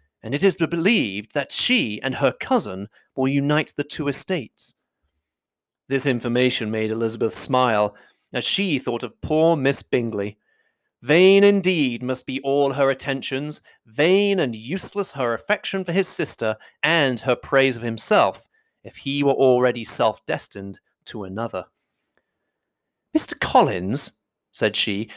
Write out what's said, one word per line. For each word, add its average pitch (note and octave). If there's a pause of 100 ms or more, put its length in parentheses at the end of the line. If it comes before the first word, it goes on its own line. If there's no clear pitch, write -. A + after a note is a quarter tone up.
(240)
and A#2
it C#3+
is F#3+
believed D#3+
that C#3+
she D3
and C3+
her C3+
cousin G2+ (280)
will C3
unite C#3+
the C#3+
two C#3+
estates." - (1120)
This C3+
information B2
made A2
Elizabeth A2+
smile, A#2 (380)
as B2
she F#3+
thought A#2
of -
poor D#3+
Miss C3+
Bingley. G#2+ (640)
Vain F#3
indeed F3
must B2+
be C3
all C#3
her C3+
attentions, C#3 (240)
vain F#3
and B2+
useless F3
her A#2+
affection F#3+
for E3
his F#3+
sister, A2+ (240)
and C#3+
her B2+
praise C3+
of A2+
himself, A#2 (400)
if -
he C#3+
were C#3
already B2
self-destined G#2+ (260)
to G#2+
another. F#2+ (1500)
"Mister -
Collins," A#2+ (300)
said G#2+
she, G#2